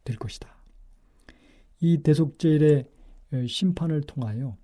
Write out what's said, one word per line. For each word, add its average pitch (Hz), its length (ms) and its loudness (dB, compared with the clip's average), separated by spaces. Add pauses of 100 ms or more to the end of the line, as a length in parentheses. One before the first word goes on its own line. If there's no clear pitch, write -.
될 113 120 -6
것이다. - 420 -14 (1200)
이 165 180 4
대속제일의, 151 920 2 (440)
에, 127 140 -2
심판을 165 560 -2
통하여 117 600 -8